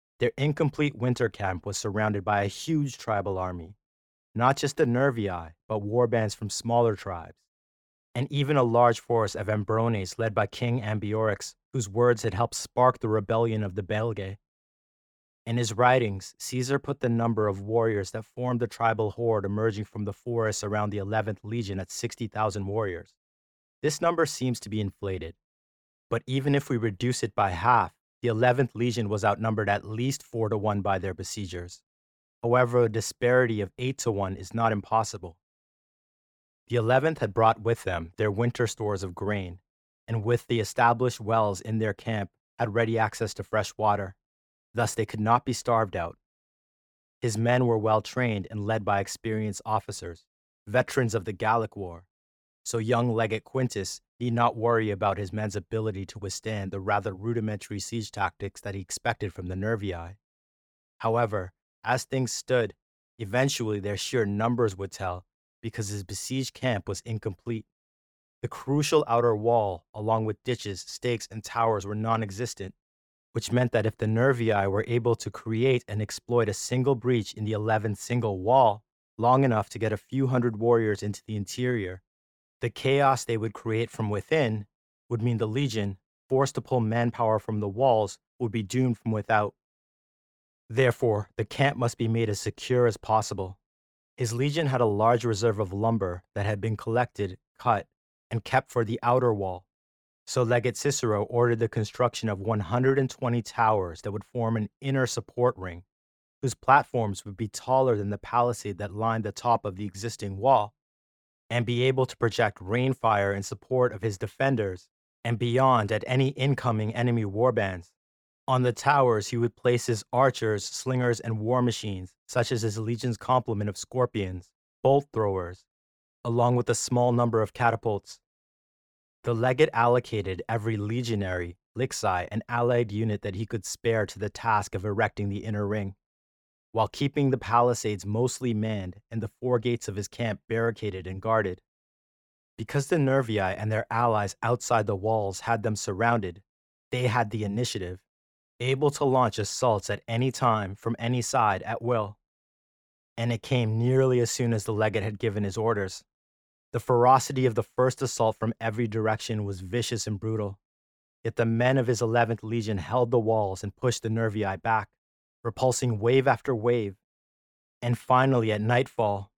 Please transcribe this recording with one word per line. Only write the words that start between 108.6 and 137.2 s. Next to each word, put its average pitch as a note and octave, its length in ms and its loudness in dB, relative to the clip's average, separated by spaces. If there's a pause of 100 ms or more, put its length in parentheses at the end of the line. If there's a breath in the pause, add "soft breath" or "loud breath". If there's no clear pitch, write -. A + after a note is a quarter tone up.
that G2+ 140 -8
lined A2+ 300 -2
the G2+ 80 -4
top A#2 320 0
of F#2+ 140 -6
the G#2 80 -6
existing G2+ 500 -8
wall, G#2+ 380 2 (760)
and A#2 160 0
be A#2+ 180 0
able C3 220 4
to - 120 -12
project A2 420 2
rainfire G#2+ 720 2
in G2 80 -2
support B2 520 0
of F#2+ 80 -12
his G#2 160 -4
defenders A2 720 -2 (340)
and A#2 160 -2
beyond A#2+ 540 4
at G#2+ 120 0
any C3 260 2
incoming A#2+ 640 0
enemy A#2+ 300 0
warbands. G2+ 680 0 (580)
On B2+ 140 4
the B2 100 2
towers, B2+ 560 4
he A#2 80 -4
would A#2 180 0
place B2 300 2
his A2 260 -2
archers, A#2 540 2
slingers, B2+ 560 -2
and A2+ 180 -4
war A#2+ 220 0
machines, G#2 500 -4 (160)
such - 240 0
as A2+ 120 -2
his G#2+ 140 -2
legion's A#2 380 -4
complement A2 540 0
of G2 80 -8
scorpions, G2 720 -4 (340)
bolt C#3 300 6
throwers, F#2+ 500 -2 (640)
along A#2+ 320 4
with A#2 120 0
a A#2 60 4
small B2 380 2
number A#2 280 2
of G#2+ 120 -2
catapults. A2+ 640 -2 (1040)
The A#2+ 100 0
legate B2+ 400 4
allocated A2+ 760 2
every A2+ 300 -2
legionary, G2+ 800 -4 (200)
lixi, G2 540 -2
and A2 160 -4
allied A#2+ 460 0
unit G#2+ 300 -2
that G2+ 120 -6
he A2 100 -4
could A2 200 -8
spare A2+ 400 0
to G2 140 -12
the G2+ 100 -4
task G#2+ 440 -2
of G2 120 -6
erecting G#2 420 0
the G2+ 160 -6
inner G#2 240 -4
ring, G2 280 -4 (760)
while A2 160 2
keeping C#3 420 0